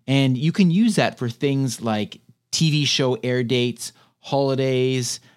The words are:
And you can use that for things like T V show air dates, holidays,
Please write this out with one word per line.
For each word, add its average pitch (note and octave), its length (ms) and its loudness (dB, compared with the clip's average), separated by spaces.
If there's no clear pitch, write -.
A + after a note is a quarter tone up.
And C3 320 2
you D3+ 140 0
can F#3 200 4
use G#3 240 2
that A#2+ 220 0
for B2 120 -4
things C3+ 520 -2
like G#2+ 380 -4
T D#3+ 200 2
V D3 140 0
show B2+ 380 0
air B2+ 200 0
dates, B2 500 -2
holidays, C3 1000 -2